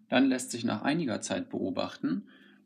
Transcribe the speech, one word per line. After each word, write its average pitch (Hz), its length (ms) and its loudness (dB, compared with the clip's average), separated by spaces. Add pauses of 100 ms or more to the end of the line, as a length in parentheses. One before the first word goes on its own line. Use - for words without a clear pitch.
Dann 127 160 6
lässt 127 240 2
sich 113 140 -6
nach 110 180 0
einiger 139 400 0
Zeit 92 280 -4
beobachten, 98 800 -2 (380)